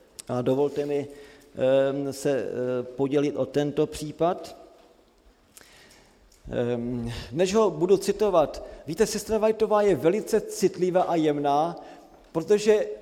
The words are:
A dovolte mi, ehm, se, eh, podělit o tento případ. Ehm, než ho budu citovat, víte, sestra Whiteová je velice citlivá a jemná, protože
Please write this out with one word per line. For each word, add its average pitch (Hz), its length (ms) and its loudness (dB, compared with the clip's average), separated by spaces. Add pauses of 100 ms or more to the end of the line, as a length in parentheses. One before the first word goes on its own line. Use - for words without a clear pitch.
(280)
A 123 140 -4
dovolte 139 440 0
mi, 143 220 -2 (480)
ehm, 135 580 2
se, 143 180 -2
eh, 123 520 -2
podělit 139 520 0
o 131 100 0
tento 147 420 0
případ. 160 680 -4 (1900)
Ehm, 120 600 -4 (200)
než 185 240 0
ho 214 160 4
budu 175 260 2
citovat, 190 680 0 (240)
víte, 185 180 0
sestra 208 320 -4
Whiteová 214 440 2
je 196 140 4
velice 175 460 2
citlivá 180 600 0
a 160 140 0
jemná, 147 640 2 (520)
protože 208 540 2 (160)